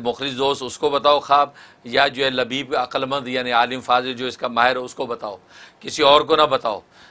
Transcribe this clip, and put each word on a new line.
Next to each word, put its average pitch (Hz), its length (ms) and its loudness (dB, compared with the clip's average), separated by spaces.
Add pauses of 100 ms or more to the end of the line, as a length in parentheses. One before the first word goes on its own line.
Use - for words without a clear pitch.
मुखलिस 123 320 -4
दोस्त 135 300 -2
उसको 135 260 -4
बताओ 143 300 2
ख्वाब, 143 340 2 (340)
या 131 200 2
जो 135 160 -4
है 135 80 2
लबीब 127 460 -4
अक्लमंद 131 500 -4
यानी 127 260 -4
आलिम 123 280 0
फाजिल 127 340 -2
जो 127 120 -6
इसका 123 220 -6
माहिर 120 280 2
है 127 60 -6
उसको 127 240 -10
बताओ, 110 320 -10 (420)
किसी - 220 -4
और 147 200 8
को 156 120 2
ना 151 120 4
बताओ। 120 360 -4 (280)